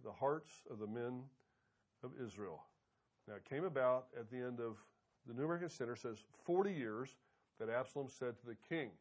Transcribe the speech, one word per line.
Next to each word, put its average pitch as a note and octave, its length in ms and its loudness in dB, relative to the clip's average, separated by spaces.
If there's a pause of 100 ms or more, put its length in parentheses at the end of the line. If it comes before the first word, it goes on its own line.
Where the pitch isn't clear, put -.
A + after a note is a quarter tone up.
the A2+ 100 -6
hearts C#3+ 560 0
of A#2 100 -8
the G#2 80 -2
men B2 440 -2 (720)
of B2+ 180 -8
Israel." G2+ 460 -6 (640)
Now G#2 80 -6
it G2 80 -12
came C#3+ 200 -2
about B2+ 440 6 (100)
at A#2 100 -6
the B2 100 -6
end B2 220 -2
of, A2+ 240 -4 (400)
the B2 80 -10
New B2 120 0
American E3+ 260 0
Standard A#2+ 260 -2
says, A2+ 260 -6 (220)
"forty F#3+ 280 6
years," B2 440 -2 (420)
that A2 100 -2
Absalom B2+ 400 0
said A#2+ 300 -2
to - 80 -16
the A#2 100 -8
king. D3+ 340 -2 (100)